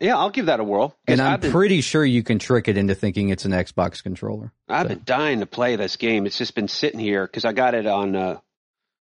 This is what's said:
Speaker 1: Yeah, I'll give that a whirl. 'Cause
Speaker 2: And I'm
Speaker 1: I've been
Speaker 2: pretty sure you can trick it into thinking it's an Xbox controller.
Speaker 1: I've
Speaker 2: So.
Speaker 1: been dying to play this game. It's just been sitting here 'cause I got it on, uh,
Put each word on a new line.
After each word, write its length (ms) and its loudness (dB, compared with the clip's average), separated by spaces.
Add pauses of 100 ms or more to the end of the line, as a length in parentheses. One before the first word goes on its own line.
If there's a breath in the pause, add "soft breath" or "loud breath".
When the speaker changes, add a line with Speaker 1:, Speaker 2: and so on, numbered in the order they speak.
Speaker 1:
Yeah, 180 2
I'll 120 2
give 160 -2
that 140 2
a 40 -2
whirl. 240 0
'Cause 80 -12 (100)
Speaker 2:
And 140 4
I'm 140 2
Speaker 1:
I've 80 -4
been 100 0
Speaker 2:
pretty 280 4
sure 240 2
you 180 4
can 160 0
trick 300 2
it 80 2
into 180 2
thinking 340 -2
it's 160 -2
an 80 0
Xbox 500 -2
controller. 500 -8 (160)
Speaker 1:
I've 160 -2
Speaker 2:
So. 120 -4
Speaker 1:
been 80 -16
dying 360 0
to 60 -4
play 300 0
this 200 -4
game. 300 0
It's 100 -4
just 180 -6
been 140 -2
sitting 320 -2
here 280 0
'cause 160 -8
I 80 0
got 220 2
it 120 -2
on, 300 0
uh, 220 -2 (760)